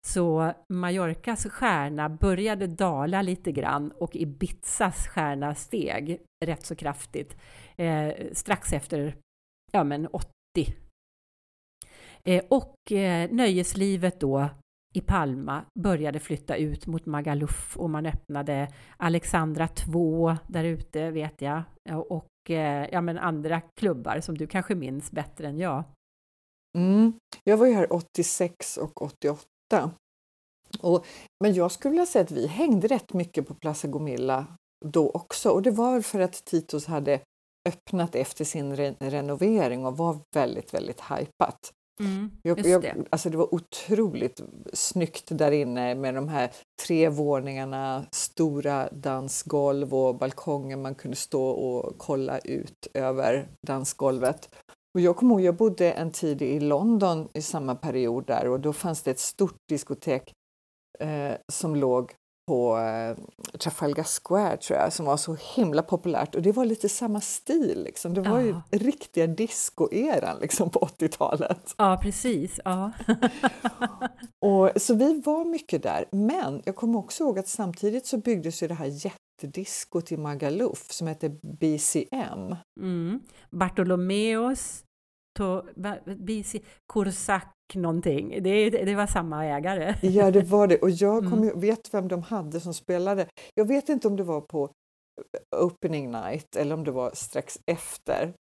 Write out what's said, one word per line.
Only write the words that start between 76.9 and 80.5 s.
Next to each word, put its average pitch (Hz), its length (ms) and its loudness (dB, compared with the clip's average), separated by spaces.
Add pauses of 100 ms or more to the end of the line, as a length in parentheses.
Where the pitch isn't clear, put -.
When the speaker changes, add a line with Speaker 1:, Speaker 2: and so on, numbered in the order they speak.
Speaker 2:
också - 260 -4
ihåg 220 140 2
att 190 100 -6
samtidigt 208 580 -2
så 262 120 -2
byggdes 175 440 0
ju 160 60 -2
det 170 60 -4
här 147 120 -6 (540)
jättediskot 170 720 -6
i 160 40 -4
Magaluf 151 720 -2